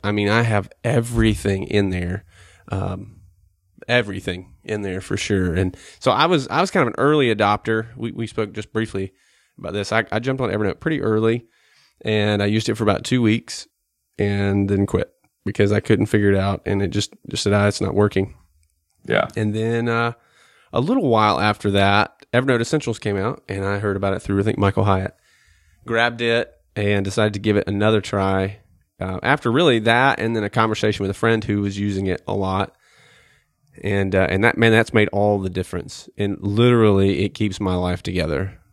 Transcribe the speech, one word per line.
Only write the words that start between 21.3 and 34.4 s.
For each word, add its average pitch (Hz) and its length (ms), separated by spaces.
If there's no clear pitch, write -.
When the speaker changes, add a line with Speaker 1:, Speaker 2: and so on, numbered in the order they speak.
Speaker 1:
after 104 320
that, 98 640
Evernote 127 280
Essentials 120 380
came 101 180
out, 98 300
and 98 180
I 101 140
heard 101 160
about 98 180
it 92 80
through, 98 180
I 101 40
think, 104 160
Michael 101 240
Hyatt. 95 320
Grabbed 117 360
it 117 300
and 101 300
decided 107 280
to 101 60
give 104 180
it - 100
another 104 340
try. 98 560
Uh, 92 240
after 123 280
really 135 280
that, 117 400
and 113 160
then 110 80
a 101 60
conversation 110 540
with 98 80
a - 20
friend 113 300
who 104 180
was 101 180
using 98 280
it 90 200
a - 60
lot. 95 420
And, 98 320
uh, 92 140
and 95 140